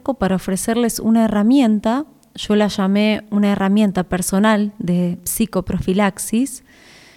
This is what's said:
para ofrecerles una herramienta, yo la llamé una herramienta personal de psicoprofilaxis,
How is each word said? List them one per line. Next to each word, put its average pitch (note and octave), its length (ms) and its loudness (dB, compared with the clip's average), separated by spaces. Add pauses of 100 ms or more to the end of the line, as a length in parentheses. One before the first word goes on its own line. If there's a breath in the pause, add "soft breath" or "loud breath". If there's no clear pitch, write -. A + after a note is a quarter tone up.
(200)
para F#3+ 160 0
ofrecerles A3+ 640 -2
una A3+ 240 2
herramienta, A3 800 2 (300)
yo - 220 -2
la G#3 100 2
llamé G#3 640 0
una G3+ 180 2
herramienta G3 540 2
personal G3+ 760 0
de F3 460 -2
psicoprofilaxis, G3 1400 -2 (520 loud breath)